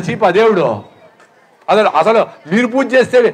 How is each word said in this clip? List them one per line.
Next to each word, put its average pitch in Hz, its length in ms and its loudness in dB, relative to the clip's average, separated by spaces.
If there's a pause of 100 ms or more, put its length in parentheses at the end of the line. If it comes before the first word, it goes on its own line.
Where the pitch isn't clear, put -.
చీప్ 160 240 -4
ఆ - 100 2
దేవుడు. 208 280 2 (1040)
అసలు, 202 180 2 (120)
అసలు 214 200 2 (300)
మీరు 240 220 0
పూజ 262 220 -2
చేస్తే 254 220 2 (160)